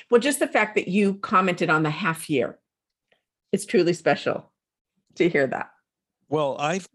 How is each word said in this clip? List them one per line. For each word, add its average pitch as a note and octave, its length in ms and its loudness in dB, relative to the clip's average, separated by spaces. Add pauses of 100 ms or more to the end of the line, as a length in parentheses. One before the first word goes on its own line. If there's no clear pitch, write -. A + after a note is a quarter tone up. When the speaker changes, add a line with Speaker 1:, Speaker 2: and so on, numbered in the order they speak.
Speaker 1:
Well, A#3+ 120 6
just C#4 180 0
the D#4 80 0
fact G#3+ 280 0
that - 120 -2
you G3 280 2
commented F#3 540 0
on D#3+ 140 2
the D3+ 80 0
half D#3+ 380 -6
year. C3+ 280 -2 (960)
It's F#3+ 160 -2
truly F3 260 2
special - 580 -2 (640)
to E3+ 140 2
hear C#3+ 180 2
that. - 220 -8 (600)
Speaker 2:
Well, C#3 300 -2
I've E3+ 360 -4